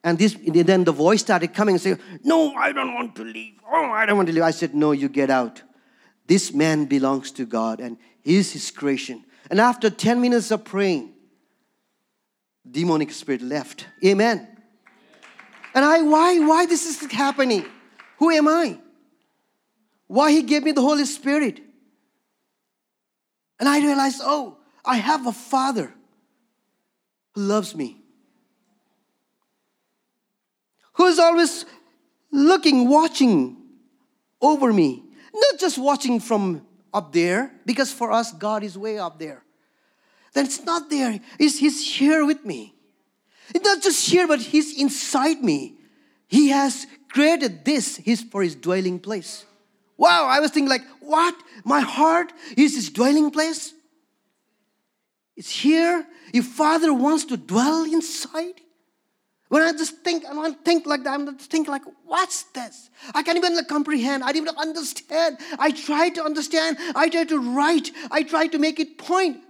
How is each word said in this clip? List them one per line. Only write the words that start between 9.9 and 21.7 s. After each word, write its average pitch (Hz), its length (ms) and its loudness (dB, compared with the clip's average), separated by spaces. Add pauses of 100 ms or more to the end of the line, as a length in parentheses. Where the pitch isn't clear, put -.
ten 240 300 -2
minutes 240 300 0
of 220 140 -2
praying, 180 500 -4 (1600)
demonic 156 400 0
spirit 127 300 -6
left. 131 460 -8 (180)
Amen. 202 420 2 (1300)
And 269 100 4
I, 320 180 4
why, 320 380 4
why 320 260 4
this 339 200 -2
is 294 240 -10
happening? 254 540 0 (540)
Who 320 120 4
am 302 160 4
I? 311 320 0 (1300)
Why 285 260 4
he 311 100 4
gave 285 220 0
me 311 80 0
the 269 100 2
Holy 285 240 2
Spirit? 277 540 -4 (2000)